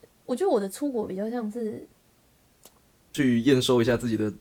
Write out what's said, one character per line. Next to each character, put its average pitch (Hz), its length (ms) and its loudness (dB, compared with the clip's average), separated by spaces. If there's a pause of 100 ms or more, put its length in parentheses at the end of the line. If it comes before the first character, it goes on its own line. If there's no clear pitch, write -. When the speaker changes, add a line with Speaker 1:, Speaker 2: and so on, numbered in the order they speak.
(240)
Speaker 1:
我 - 100 -4
觉 339 120 -2
得 392 40 2
我 262 80 2
的 196 80 -2
出 285 240 -6
国 233 160 -4
比 - 80 -10
较 202 140 -6
像 226 240 -6
是 226 340 -8 (1300)
Speaker 2:
去 123 280 2
验 127 200 6
收 123 220 4
一 - 20 2
下 120 140 2
自 120 100 -4
己 110 80 0
的 107 240 -2